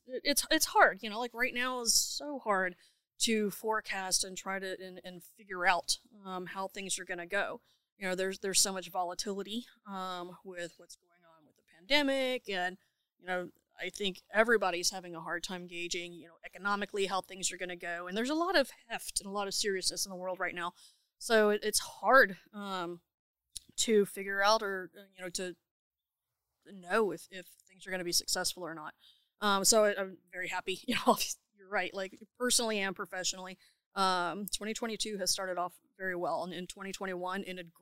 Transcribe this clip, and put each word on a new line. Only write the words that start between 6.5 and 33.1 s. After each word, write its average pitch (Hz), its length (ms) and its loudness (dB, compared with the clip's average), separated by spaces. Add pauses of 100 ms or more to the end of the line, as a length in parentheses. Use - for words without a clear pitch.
things 190 300 -6
are 190 60 -8
gonna 175 220 -8
go. 180 360 -2 (360)
You 196 100 -4
know, 185 60 0
there's, 190 240 -2
there's 190 220 2
so 202 120 4
much 180 180 -6
volatility, 196 760 -4 (220)
um, 185 580 -8
with 175 320 -10
what's 175 200 -20
going 175 240 -20 (160)
on 156 100 -20
with - 100 -20
the - 60 -20 (160)
pandemic, 262 680 2
and, 185 280 0 (420)
you 175 80 -20
know, 180 220 -2 (320)
I 180 80 -4
think 190 320 -4 (120)
everybody's 196 580 4
having 180 240 -8
a 165 60 -8
hard 170 220 -6
time 180 240 -8
gauging, 175 460 -6
you 170 140 -16
know, 170 80 -20 (100)
economically 196 600 -2
how 185 160 0
things 190 300 -4
are 180 40 -10
gonna 180 200 -6
go. 175 300 -6
And 185 100 -4
there's 240 140 0
a 302 40 0
lot 349 220 2
of 277 140 4 (180)
heft - 320 -4
and 202 80 -10
a 196 40 -8
lot 202 160 -2
of 190 60 -6
seriousness 190 500 0
in 196 60 -10
the 190 60 -10
world 180 240 -6
right 175 140 -2
now. 175 180 -6 (460)
So 214 320 6
it, 208 120 2
it's 208 160 2
hard, 208 580 6 (180)
um, 185 460 -6 (800)
to 214 260 6
figure 196 380 -4
out 220 200 6
or, 190 320 -6
uh, 202 80 -20 (140)
you 185 60 -14
know, 185 80 -8
to 180 260 -6 (1160)
know 190 380 0
if, 160 200 -8
if 185 160 -14 (200)
things 190 200 -20
are 190 40 -8
gonna 185 140 -2
be 175 80 -2
successful - 500 0
or 160 120 -8
not. 156 200 -12 (460)
Um, 196 240 4
so 214 200 8
I, 202 140 4
I'm 190 200 -6 (140)
very 180 160 -8
happy. 185 340 -4
<laughs> - 40 -20
You 240 100 0 (100)
know, 233 100 8 (400)
you're 190 120 -20
right, 190 260 -2
like, 190 240 -8 (200)
personally 233 420 2
and 196 140 0
professionally. 185 640 -6 (380)